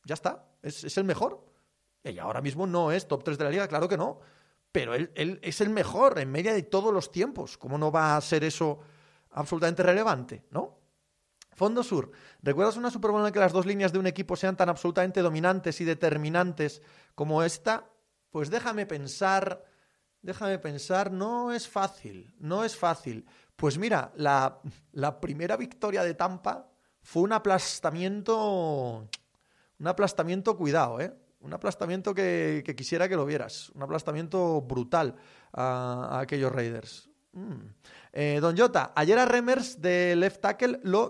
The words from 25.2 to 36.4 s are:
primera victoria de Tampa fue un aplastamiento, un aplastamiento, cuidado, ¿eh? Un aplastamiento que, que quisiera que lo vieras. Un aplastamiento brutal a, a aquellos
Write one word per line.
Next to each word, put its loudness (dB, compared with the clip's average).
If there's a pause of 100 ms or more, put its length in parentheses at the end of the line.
primera -4
victoria -4
de -2
Tampa -4 (320)
fue 0
un 2
aplastamiento, 0 (720)
un -6
aplastamiento, 0
cuidado, 2
¿eh? -6 (260)
Un -14
aplastamiento -4
que, 0
que -6
quisiera 0
que 0
lo 0
vieras. -6
Un -10
aplastamiento 0
brutal 0 (360)
a, -4
a -2
aquellos -2